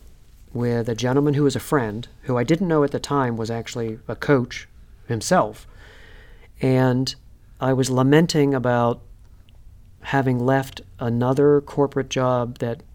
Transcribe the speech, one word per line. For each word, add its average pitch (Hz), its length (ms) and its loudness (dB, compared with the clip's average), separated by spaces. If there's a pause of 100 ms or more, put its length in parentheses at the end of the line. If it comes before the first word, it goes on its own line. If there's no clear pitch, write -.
(520)
with 120 380 -2
a 117 40 -4
gentleman 135 380 0
who 143 120 0
was 131 120 2
a 117 40 -4
friend, 117 460 -4 (180)
who 123 120 -2
I 123 80 0
didn't 170 240 0
know 151 160 2
at 139 60 -2
the 139 100 -6
time 127 380 -2
was 113 120 -6
actually 113 560 -8
a 117 80 -8
coach - 540 -2 (380)
himself. 117 600 -2 (920)
And 131 540 2 (480)
I 131 100 0
was 127 160 0
lamenting 139 640 4
about 120 480 0 (1000)
having 131 360 0
left 131 440 -2 (160)
another 135 640 2
corporate 135 480 -2
job 127 480 -2
that, 117 240 -6 (120)